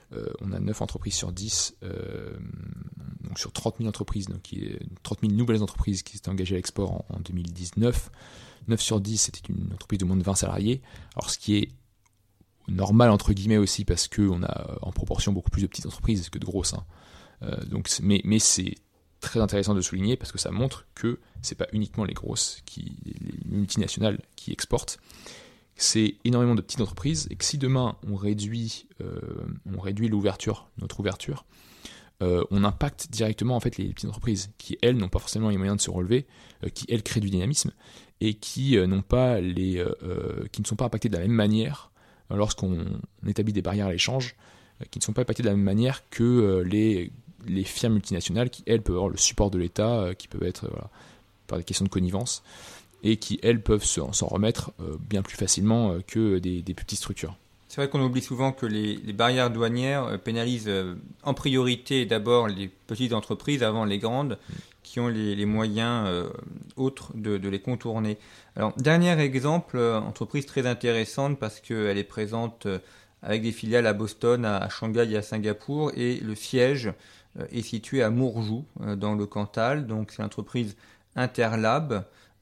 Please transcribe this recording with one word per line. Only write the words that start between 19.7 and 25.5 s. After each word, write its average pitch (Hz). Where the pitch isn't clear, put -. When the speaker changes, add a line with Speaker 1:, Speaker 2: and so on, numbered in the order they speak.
Speaker 1:
de 95
souligner 95
parce -
que -
ça -
montre 120
que 120
c'est -
pas -
uniquement 107
les -
grosses, -
qui, -
les, -
les -
multinationales 101
qui -
exportent. -